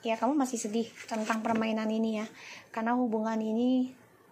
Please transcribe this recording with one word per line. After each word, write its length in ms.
ya, 160
kamu 160
masih 240
sedih 280
tentang 320
permainan 480
ini, 320
ya. 80
Karena 280
hubungan 400
ini 560